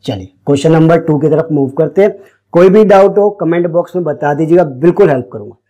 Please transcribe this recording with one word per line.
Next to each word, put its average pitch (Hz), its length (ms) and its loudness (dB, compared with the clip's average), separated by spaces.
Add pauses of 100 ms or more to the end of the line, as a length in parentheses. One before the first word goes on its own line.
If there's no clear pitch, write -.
चलिए 98 240 -10 (180)
question 143 260 0
number 160 260 2
two 160 200 -2
की 151 100 -2
तरफ 160 240 -2
move 139 180 -2
करते 160 320 -2
हैं। 202 160 -2 (340)
कोई 175 160 4
भी 214 160 4
डाउट 196 340 4
हो, 208 120 0
comment 175 360 -4
box 170 300 -4
में 180 80 -4
बता 147 300 -4
दीजिएगा, 160 300 0
बिल्कुल 156 460 0
help 127 220 -4
करूंगा। 104 240 -16 (140)